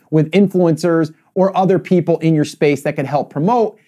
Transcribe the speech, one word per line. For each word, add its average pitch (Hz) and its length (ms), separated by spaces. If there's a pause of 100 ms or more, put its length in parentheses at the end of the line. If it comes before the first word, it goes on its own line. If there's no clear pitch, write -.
with 156 220
influencers 170 840 (220)
or 185 200
other 185 220
people 170 420
in 165 140
your 151 120
space 147 380
that 143 120
can 139 100
help 135 240
promote 214 580